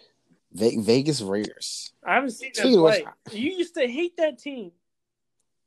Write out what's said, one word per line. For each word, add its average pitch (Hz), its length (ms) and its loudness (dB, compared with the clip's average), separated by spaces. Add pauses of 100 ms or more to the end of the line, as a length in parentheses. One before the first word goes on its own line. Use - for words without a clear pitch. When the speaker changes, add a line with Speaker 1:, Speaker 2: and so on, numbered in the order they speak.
(540)
Speaker 1:
Ve-, 110 280 2
Vegas 131 400 2
Raiders. - 720 -6 (140)
Speaker 2:
I 180 100 0
haven't 262 160 0
seen 262 220 -16
them 208 120 -2
Speaker 1:
Speaking 254 120 6
of 165 60 8
which, 165 200 4
Speaker 2:
play. - 360 -14
You 285 140 -2
used 359 220 -6
to 285 120 0
hate 320 300 -6
that 311 200 -2
team. 226 360 -12 (920)